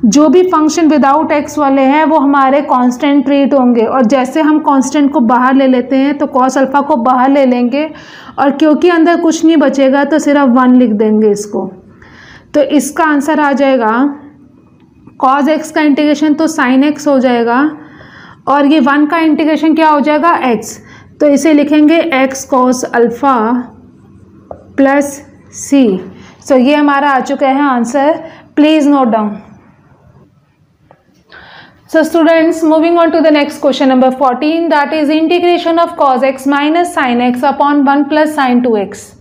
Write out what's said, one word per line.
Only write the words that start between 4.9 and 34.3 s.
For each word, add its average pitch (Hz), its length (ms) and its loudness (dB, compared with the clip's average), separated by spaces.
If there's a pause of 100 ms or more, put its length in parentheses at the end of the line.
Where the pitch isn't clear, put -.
को 311 80 0
बाहर 247 340 2
ले 269 120 2
लेते 254 280 0
हैं 277 220 0
तो 302 80 -2 (120)
cos 262 200 0
alpha 269 240 0
को 285 140 -2
बाहर 254 340 0
ले 277 160 2
लेंगे, 247 440 -2 (500)
और 277 120 0
क्योंकि 302 380 2
अंदर 339 320 2
कुछ 320 240 -2
नहीं 330 120 4
बचेगा 269 460 2
तो 294 160 0
सिर्फ 285 300 2
वन 254 260 4
लिख 247 180 2
देंगे 214 380 2
इसको। - 340 -6 (880)
तो 294 80 2
इसका 285 440 -2
answer 294 340 0
आ 285 140 0
जाएगा 262 380 0 (1300)
cos 262 260 0
x 311 220 -4
का 330 100 -2
integration 302 520 0
तो 311 140 -2
sin 262 380 0
x 302 220 -4
हो 277 120 2
जाएगा, 240 400 0 (880)
और 285 180 2
ये 311 140 4
वन 285 260 2
का 330 140 -2
integration 311 560 0
क्या 311 140 2
हो 294 100 2
जाएगा, 302 320 0 (200)
x, 220 180 -6 (500)
तो - 100 2
इसे 285 240 2
लिखेंगे 302 460 2 (180)
x 269 360 -4
cos 254 320 0
alpha 240 500 0 (1400)
प्लस 277 340 0 (520)
c। 277 200 2 (640)
So 262 100 2
ये 262 180 2
हमारा 285 340 0
आ 269 120 0
चुका 277 260 -4
है 269 160 0
आंसर, 277 600 -2 (360)
please 302 280 2
note 262 280 0
down। 214 140 -2 (2500)
So 320 160 0
students, 330 600 0
moving 320 340 2
on 330 140 2
to 330 100 0
the 311 100 4
next 294 280 -2
question 269 300 0
number 254 240 2
fourteen, 294 560 -2